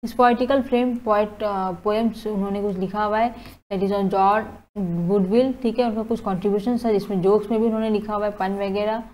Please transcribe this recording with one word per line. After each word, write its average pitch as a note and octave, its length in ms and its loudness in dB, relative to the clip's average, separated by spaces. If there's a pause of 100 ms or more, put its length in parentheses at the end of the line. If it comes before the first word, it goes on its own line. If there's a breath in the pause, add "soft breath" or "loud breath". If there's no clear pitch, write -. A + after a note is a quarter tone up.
His A3+ 100 -8
poetical B3 480 4
frame, B3 300 0 (140)
poet, G#3 360 0
uh, F#3+ 300 -2 (140)
poems A3 400 0
उन्होंने G3+ 340 -2
कुछ G3+ 160 -2
लिखा G3 260 -2
हुआ G#3 160 0
है, A#3+ 140 0 (400 loud breath)
that G3 140 0
is G3+ 80 0
on G3 180 0
John G3+ 320 4 (640)
Woodville, G#3+ 520 2
ठीक A#3 180 -2
है। A#3+ 60 4
उनका A#3 180 -2
कुछ A#3 160 -2
कॉन्ट्रीब्यूशन G3+ 680 0
है A3 80 2
जिसमें G3 280 0
jokes G#3 300 2
में A3+ 80 0
भी A3+ 60 2
उन्होंने A3 240 0
लिखा G#3+ 260 -2
हुआ G#3 100 -2
है, G#3 60 -2
pun G3 280 -4
वगैरह। G#3 440 -2 (100)